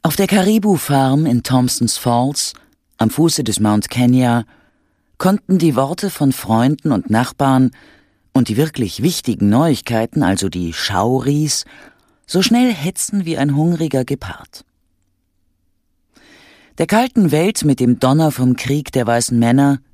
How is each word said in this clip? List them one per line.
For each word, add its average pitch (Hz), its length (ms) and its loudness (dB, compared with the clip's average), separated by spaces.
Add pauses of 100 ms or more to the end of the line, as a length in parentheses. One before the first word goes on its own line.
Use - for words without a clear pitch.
Auf 160 120 -2
der 196 120 0
Karibu 202 480 2
Farm 139 500 0
in 123 160 0
Thompsons 123 560 0
Falls, 123 560 -2 (460)
am 110 100 2
Fuße 156 340 0
des 110 160 -4
Mount 104 300 0
Kenya, 123 560 2 (720)
konnten 190 400 0
die 156 180 2
Worte 147 360 -2
von 139 200 0
Freunden 123 600 0
und 107 180 -2
Nachbarn 127 640 2 (640)
und 127 160 0
die 107 60 -2
wirklich 131 460 -4
wichtigen 120 480 -2
Neuigkeiten, 120 720 0
also 95 260 -2
die 87 260 -6
Schauris, 127 920 -2 (640)
so 185 160 0
schnell 247 280 2
hetzen 185 540 -4
wie 160 140 -4
ein 143 160 0
hungriger 156 500 0
Gepard. - 580 -10 (2250)
Der 165 80 0
kalten 214 460 2
Welt 165 340 0
mit 139 140 2
dem 123 180 2
Donner 147 320 2
vom 127 260 0
Krieg 143 360 -4
der 120 160 -2
weißen 117 320 0
Männer 135 400 2 (140)